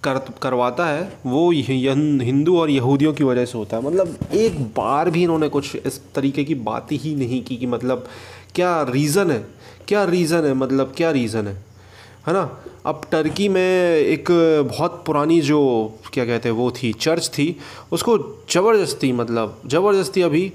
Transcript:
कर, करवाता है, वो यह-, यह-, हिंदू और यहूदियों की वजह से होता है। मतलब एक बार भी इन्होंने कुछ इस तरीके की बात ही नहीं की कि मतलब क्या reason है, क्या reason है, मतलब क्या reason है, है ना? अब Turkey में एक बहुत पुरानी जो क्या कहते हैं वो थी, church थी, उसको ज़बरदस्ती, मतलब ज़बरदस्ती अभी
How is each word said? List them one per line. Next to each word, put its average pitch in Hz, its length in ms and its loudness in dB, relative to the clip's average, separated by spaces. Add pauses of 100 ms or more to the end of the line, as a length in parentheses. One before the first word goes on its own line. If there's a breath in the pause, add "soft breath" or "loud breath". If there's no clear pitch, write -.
कर, 135 140 0 (240)
करवाता 127 440 0
है, 160 260 -4 (140)
वो 160 260 2
यह-, 135 180 0
यह-, 135 520 2
हिंदू 147 360 2
और 160 120 2
यहूदियों 139 420 2
की 143 120 0
वजह 123 200 2
से 120 140 -6
होता 104 180 -6
है। 117 60 -4
मतलब 170 360 -2 (140)
एक 190 280 2
बार 131 500 0
भी 165 120 2
इन्होंने 160 260 2
कुछ 143 280 -4
इस - 240 -6 (140)
तरीके 139 300 0
की 156 100 -2
बात 117 380 -6
ही 151 220 -4
नहीं 127 300 -2
की 127 120 -8
कि 123 100 -6
मतलब 123 420 -2 (460 loud breath)
क्या 175 280 2
reason 147 480 0
है, 110 160 -2 (420 loud breath)
क्या 202 160 2
reason 170 400 2
है, 139 100 2
मतलब 135 420 0
क्या 165 140 0
reason 113 360 0
है, 101 80 -8 (720 loud breath)
है 156 60 0
ना? 185 260 -2 (280 loud breath)
अब 151 160 -6 (100)
Turkey 156 360 0
में 185 480 2
एक 147 320 0 (420)
बहुत 165 360 -4
पुरानी 156 340 2
जो 135 520 2 (200)
क्या 127 140 0
कहते 117 220 -2
हैं 113 80 0
वो 123 140 0
थी, 120 220 -4
church 165 360 -2
थी, 156 280 -2 (360 loud breath)
उसको 202 260 2 (340)
ज़बरदस्ती, 170 600 2
मतलब 117 540 -2
ज़बरदस्ती 185 560 2
अभी 175 320 0